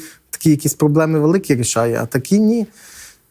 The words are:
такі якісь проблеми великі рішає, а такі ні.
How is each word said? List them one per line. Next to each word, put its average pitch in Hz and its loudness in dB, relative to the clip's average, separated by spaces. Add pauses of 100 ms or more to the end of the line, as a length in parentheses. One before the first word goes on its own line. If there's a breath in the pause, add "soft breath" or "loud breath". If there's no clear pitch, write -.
(300 loud breath)
такі - 0
якісь 147 0
проблеми 156 2
великі 160 0
рішає, 117 -2
а 117 -6
такі 190 0
ні. 220 2 (640 loud breath)